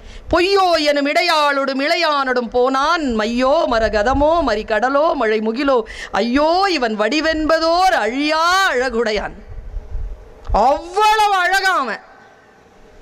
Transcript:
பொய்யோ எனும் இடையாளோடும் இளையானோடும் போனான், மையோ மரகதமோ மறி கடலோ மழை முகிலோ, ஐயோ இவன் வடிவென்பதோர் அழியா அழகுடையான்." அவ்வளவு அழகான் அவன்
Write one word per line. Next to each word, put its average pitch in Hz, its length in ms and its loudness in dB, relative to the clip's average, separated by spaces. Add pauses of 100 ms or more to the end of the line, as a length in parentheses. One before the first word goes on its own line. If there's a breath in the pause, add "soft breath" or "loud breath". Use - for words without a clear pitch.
(300 loud breath)
பொய்யோ 359 500 2
எனும் 285 280 0
இடையாளோடும் 294 720 0
இளையானோடும் 277 680 0
போனான், 262 680 0
மையோ 254 520 2
மரகதமோ 240 720 2
மறி 220 220 -2
கடலோ 262 500 0
மழை 220 260 0
முகிலோ, 233 440 0 (280 loud breath)
ஐயோ 294 600 2
இவன் 233 280 -2
வடிவென்பதோர் 320 1040 2
அழியா 320 680 0
அழகுடையான்." 233 600 -2 (1200)
அவ்வளவு 370 920 2
அழகான் 370 360 0
அவன் 233 200 -6 (1040)